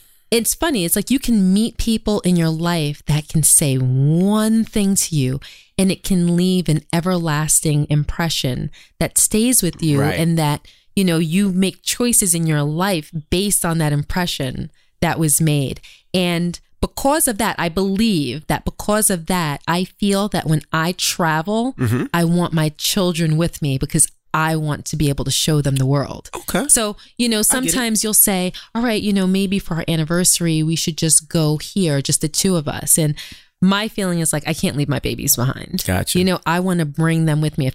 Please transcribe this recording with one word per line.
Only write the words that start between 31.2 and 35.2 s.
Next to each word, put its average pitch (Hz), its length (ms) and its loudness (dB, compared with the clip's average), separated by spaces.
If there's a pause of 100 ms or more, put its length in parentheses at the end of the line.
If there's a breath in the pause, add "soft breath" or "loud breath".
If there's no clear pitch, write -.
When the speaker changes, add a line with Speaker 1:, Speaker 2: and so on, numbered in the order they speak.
Speaker 1:
go 156 300 0
here, 156 440 -2
just - 200 -2
the 160 80 -2
two 190 260 0
of 151 120 -2
us." - 300 -2
And 151 180 2 (440 loud breath)
my 196 300 0
feeling 180 300 -2
is 160 120 -2
like, 151 160 -4
I 160 60 -2
can't 160 240 -2
leave 143 100 0
my 131 120 -2
babies 120 360 -2